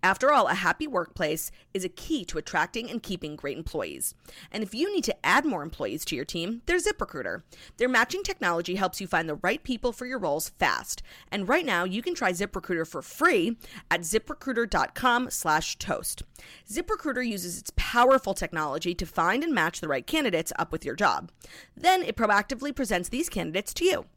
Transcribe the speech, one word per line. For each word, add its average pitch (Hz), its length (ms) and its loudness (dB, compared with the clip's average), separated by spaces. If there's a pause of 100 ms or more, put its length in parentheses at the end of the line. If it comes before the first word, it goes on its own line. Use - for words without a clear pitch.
After 196 280 4
all, 247 140 6
a 139 80 4
happy 190 320 0
workplace 160 640 -2 (240)
is 185 100 -2
a 180 40 -2
key 277 380 -4
to - 120 -4
attracting 180 500 -2
and 220 140 -6
keeping 165 320 -6
great 143 240 -6
employees. 90 560 -6 (380)
And 214 100 -4
if 190 100 -6
you 320 220 0
need 349 100 2
to - 220 -2
add 240 180 4
more 185 200 0
employees 135 420 -4
to 165 100 -4
your 135 80 -4
team, 196 420 -6
there's 349 200 2
ZipRecruiter. - 560 -4 (340)
Their 247 120 4
matching 254 340 4
technology 175 540 0
helps 185 240 0
you 190 80 -8
find 165 200 0
the 151 60 -2
right 190 300 -2
people 247 280 -2
for 247 140 -10
your 254 140 -6
roles 156 300 0
fast. - 520 -2 (300)
And 196 160 -2
right 320 180 4
now, 180 160 2
you 190 200 -2
can 349 120 -2
try 214 160 0
ZipRecruiter 175 560 -2
for 135 160 -8
free 233 540 2 (340)
at 175 120 2
ziprecruiter 220 680 -2
dot 160 240 0
com 247 360 2
slash - 460 0
toast. - 460 -6 (480)
ZipRecruiter 269 560 -2
uses 185 320 -6
its - 160 -12
powerful 254 580 6
technology 160 600 -2
to 180 100 -4
find 185 380 2
and 330 100 0
match 170 280 2
the 160 80 -6
right 139 180 0
candidates 214 500 0
up 165 140 -2
with - 140 -6
your 127 100 -4
job. 165 380 0 (440)
Then 370 280 4
it - 120 -4
proactively 233 600 2
presents 202 320 0
these 269 200 -2
candidates 170 460 -4
to 339 100 -2
you. 370 200 2 (120)